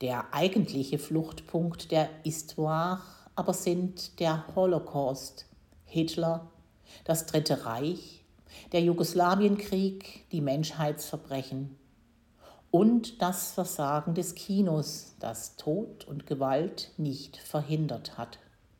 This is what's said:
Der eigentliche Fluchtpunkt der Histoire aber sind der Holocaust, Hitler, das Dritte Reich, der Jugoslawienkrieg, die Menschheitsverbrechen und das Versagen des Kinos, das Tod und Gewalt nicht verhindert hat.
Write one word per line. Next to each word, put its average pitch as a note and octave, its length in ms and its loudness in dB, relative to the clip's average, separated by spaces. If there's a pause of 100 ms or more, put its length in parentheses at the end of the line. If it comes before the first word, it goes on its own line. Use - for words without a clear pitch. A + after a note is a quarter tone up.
Der B2 320 -4
eigentliche D3 680 2
Fluchtpunkt E3 920 -2
der D#3 180 4 (140)
Histoire D#3+ 760 -2 (340)
aber F3+ 200 0
sind F3+ 640 -2
der D#3+ 240 2 (100)
Holocaust, D3+ 920 0 (380)
Hitler, E3 640 0 (560)
das D#3+ 220 0
Dritte D3+ 380 2
Reich, C#3 600 -6 (480)
der E3+ 100 4
Jugoslawienkrieg, F#3+ 1500 2
die E3 100 0
Menschheitsverbrechen C#3+ 1400 -2 (920)
und A3+ 520 4
das F#3 300 0
Versagen D#3 600 0
des E3+ 200 -2
Kinos, F3 840 0
das - 360 -8
Tod F#3 480 -4
und C#3+ 220 -12
Gewalt C#3 680 0
nicht D3 400 -4
verhindert D3 800 -4
hat. A#2 200 -10 (420)